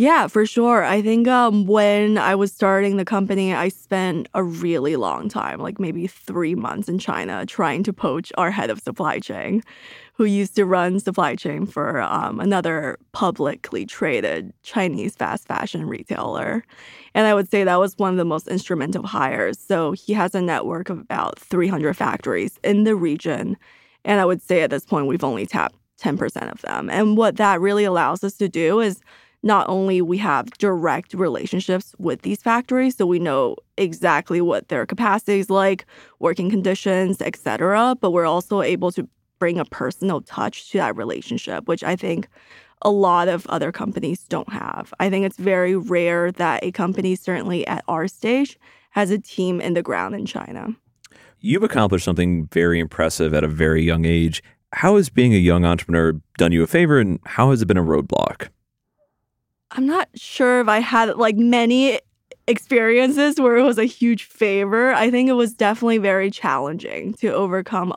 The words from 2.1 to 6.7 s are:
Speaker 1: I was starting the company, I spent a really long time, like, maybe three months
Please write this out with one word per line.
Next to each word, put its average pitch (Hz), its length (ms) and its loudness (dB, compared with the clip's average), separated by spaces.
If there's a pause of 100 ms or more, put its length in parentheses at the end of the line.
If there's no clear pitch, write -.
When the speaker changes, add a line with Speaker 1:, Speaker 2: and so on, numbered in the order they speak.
Speaker 1:
I 180 160 2
was 196 160 0
starting 196 460 2
the 185 80 -2
company, 196 460 0
I 170 180 -2
spent 185 680 -4
a 190 80 0
really 165 520 -2
long 95 320 -4
time, 82 320 -6
like, - 200 -10
maybe 170 260 -4
three 175 480 -6
months 117 340 -6